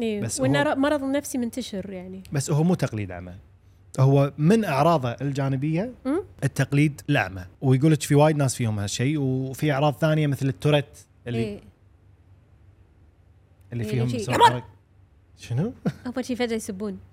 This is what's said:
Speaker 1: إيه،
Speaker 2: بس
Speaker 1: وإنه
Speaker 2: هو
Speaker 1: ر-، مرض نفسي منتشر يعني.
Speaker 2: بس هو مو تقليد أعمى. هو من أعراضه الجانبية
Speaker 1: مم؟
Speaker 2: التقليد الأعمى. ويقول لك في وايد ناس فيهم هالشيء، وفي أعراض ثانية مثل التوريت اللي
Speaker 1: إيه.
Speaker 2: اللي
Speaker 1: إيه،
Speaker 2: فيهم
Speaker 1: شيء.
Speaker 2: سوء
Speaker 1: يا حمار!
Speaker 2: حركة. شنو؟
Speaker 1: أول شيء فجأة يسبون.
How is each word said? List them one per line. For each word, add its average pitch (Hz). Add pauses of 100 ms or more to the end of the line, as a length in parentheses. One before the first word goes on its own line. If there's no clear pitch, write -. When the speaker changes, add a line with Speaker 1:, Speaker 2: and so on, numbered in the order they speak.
Speaker 1:
إيه، 214
Speaker 2:
بس 220
Speaker 1:
وإنه 269
Speaker 2:
هو 302
Speaker 1:
ر-، -
مرض 277
نفسي 277
منتشر 220
يعني. 185
Speaker 2:
بس 143
هو 151
مو 175
تقليد 104
أعمى. 90 (640)
هو 139
من 202
أعراضه 143
الجانبية 143 (140)
Speaker 1:
مم؟ 311 (200)
Speaker 2:
التقليد 143
الأعمى. 95 (160)
ويقول 135
لك 147
في 147
وايد 151
ناس 135
فيهم 110
هالشيء، 123
وفي 135
أعراض 139
ثانية 156
مثل 139
التوريت 147 (420)
اللي 117
Speaker 1:
إيه. 113 (2250)
Speaker 2:
اللي 117
Speaker 1:
إيه، -
Speaker 2:
فيهم -
Speaker 1:
شيء. 247
Speaker 2:
سوء -
Speaker 1:
يا -
حمار! 466
Speaker 2:
حركة. - (720)
شنو؟ 170 (320)
Speaker 1:
أول 247
شيء 254
فجأة 233
يسبون. 202 (140)